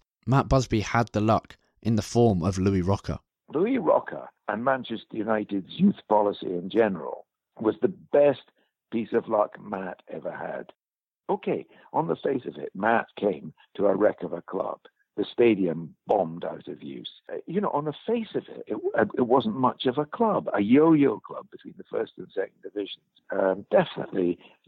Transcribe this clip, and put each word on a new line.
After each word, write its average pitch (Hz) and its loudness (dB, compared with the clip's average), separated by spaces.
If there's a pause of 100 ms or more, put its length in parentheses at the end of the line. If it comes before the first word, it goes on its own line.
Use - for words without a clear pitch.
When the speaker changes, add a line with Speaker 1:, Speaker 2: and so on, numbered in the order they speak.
(260)
Speaker 1:
Matt 127 2
Busby 123 2
had 113 0
the 104 -2
luck 107 2 (280)
in 117 0
the 107 0
form 113 4
of 90 0
Louis 95 2
Rocker. 92 -2 (340)
Speaker 2:
Louis 214 2
Rocker 107 0 (200)
and 104 -4
Manchester 127 -2
United's 104 -4
youth 190 2 (100)
policy 104 2
in 90 -6
general 95 0 (320)
was 107 0
the 92 0 (180)
best 143 4 (500)
piece 113 -4
of 117 0
luck 107 2 (100)
Matt 95 -8 (100)
ever 82 -10
had. 80 -10 (580)
Okay, 185 -4 (260)
on 156 -2
the - 0
face 135 -4
of 69 -12
it, - -12
Matt 107 0 (140)
came 90 -4 (220)
to 98 -2
a 95 4
wreck 98 0
of 82 -8
a 85 -8
club. - -8 (380)
The 101 -2
stadium 92 2 (140)
bombed 87 -2
out 80 -12
of 73 -14
use. 67 -14 (200)
Uh, 85 -8
you 175 -4
know, 202 -2
on 143 -2
the 151 -4 (140)
face 226 -4
of 123 -4
it, 65 -16
it, 113 -6 (200)
uh, 110 4 (100)
it 123 2
wasn't 110 2
much 127 0
of 127 0
a 147 0
club, 165 -2
a 104 0
yo-yo 139 6
club - -14
between - -18
the 92 -20
first 113 -6
and 92 -14
second 98 -4
divisions. 98 -10 (260)
Um, 95 0
definitely 95 0 (280)